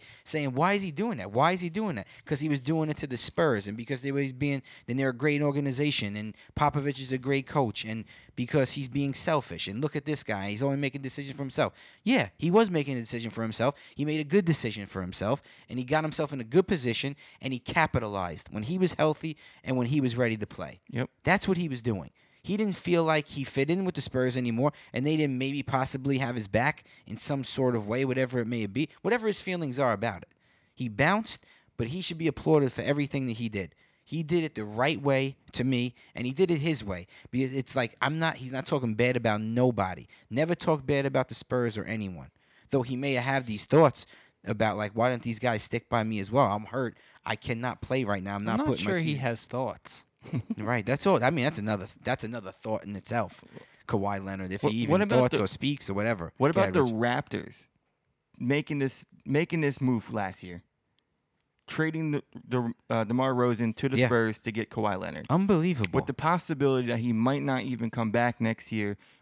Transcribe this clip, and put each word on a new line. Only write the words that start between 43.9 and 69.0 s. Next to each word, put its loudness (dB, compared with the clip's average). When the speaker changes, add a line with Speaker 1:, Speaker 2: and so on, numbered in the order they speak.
Speaker 1:
about, 0
like, -2
"Why 4
don't -4
these -4
guys 0
stick -6
by 2
me -2
as -6
well? 6
I'm -2
hurt. -6
I -2
cannot -4
play -2
right -2
now. -6
I'm -4
Speaker 3:
I'm -6
Speaker 1:
not 0
Speaker 3:
not 0
Speaker 1:
putting 0
my 0
Speaker 3:
sure 2
he 0
Speaker 1:
season" -4
Speaker 3:
has -4
thoughts. -8
<laughs> -4
Speaker 1:
Right. -2
That's 0
all. 4
I 6
mean, 2
that's -2
another, -2
that's -2
another -8
thought -6
in -10
itself. -4
Kawhi -2
Leonard, -6
if -6
Speaker 2:
What, 2
Speaker 1:
he 0
Speaker 2:
what 4
Speaker 1:
even 4
Speaker 2:
about 4
Speaker 1:
thoughts 2
Speaker 2:
the, 2
Speaker 1:
or 0
speaks -4
or -2
whatever. -2
Speaker 2:
what 4
Speaker 1:
Go 4
Speaker 2:
about 6
Speaker 1:
ahead, 0
Speaker 2:
the 4
Speaker 1:
Rich. 0
Speaker 2:
Raptors -4
making 0
this, -2
making 0
this 0
move 0
last -4
year? -12
Trading 0
the, 0
the, 0
uh, 2
DeMar 0
Rosen 2
to -2
the -2
Speaker 1:
Yeah. 4
Speaker 2:
Spurs 2
to -6
get -4
Kawhi 0
Leonard. -8
Speaker 1:
Unbelievable. 2
Speaker 2:
With 2
the -4
possibility 2
that 0
he 0
might 2
not 0
even -4
come -2
back 2
next -2
year, -2